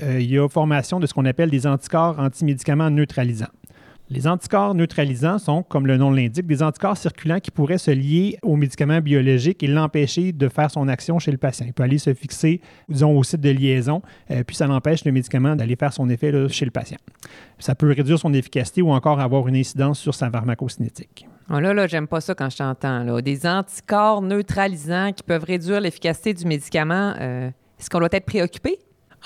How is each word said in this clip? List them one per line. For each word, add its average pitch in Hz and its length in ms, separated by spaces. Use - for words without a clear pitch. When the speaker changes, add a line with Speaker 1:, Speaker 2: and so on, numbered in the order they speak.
Speaker 1:
euh, 131 180
il 120 100
y 135 80
a 143 80
formation 151 540
de 160 60
ce - 80
qu'on 139 100
appelle 147 240
des 139 180
anticorps 160 520
antimédicaments 143 720
neutralisants. 127 560
Les 131 140
anticorps 196 480
neutralisants 156 640
sont, 160 240
comme 135 240
le 135 100
nom 139 140
l'indique, 135 340
des 156 200
anticorps 196 320
circulants 170 420
qui - 140
pourraient 160 260
se 160 140
lier 151 500
au 165 140
médicament 147 440
biologique 135 640
et 143 60
l'empêcher 156 640
de 139 160
faire 151 200
son 139 200
action 160 320
chez 151 100
le 135 80
patient. 131 260
Il 120 80
peut 131 120
aller 139 140
se 143 140
fixer, 160 480
disons, 151 280
au 139 60
site 156 180
de 143 100
liaison, 135 520
euh, 123 100
puis - 140
ça 151 100
l'empêche 139 380
le 147 80
médicament 131 420
d'aller 120 220
faire 139 160
son 131 160
effet, 131 240
là, 139 160
chez - 160
le 123 80
patient. - 260
Ça 127 160
peut 147 160
réduire 143 260
son 151 160
efficacité 139 480
ou 165 80
encore 139 300
avoir 131 260
une 131 80
incidence 135 460
sur 139 120
sa 131 160
pharmacocinétique. 117 1000
Speaker 2:
Ah, 151 120
là, 185 120
là, 202 140
j'aime 151 220
pas 165 120
ça 185 140
quand 135 160
je - 60
t'entends, 131 480
là. 120 180
Des 139 240
anticorps 202 760
neutralisants 196 880
qui - 100
peuvent 165 220
réduire 180 360
l'efficacité 170 540
du 175 120
médicament, 165 760
euh, 127 280
est-ce - 100
qu'on 175 120
doit 170 100
être 196 160
préoccupé ? 220 500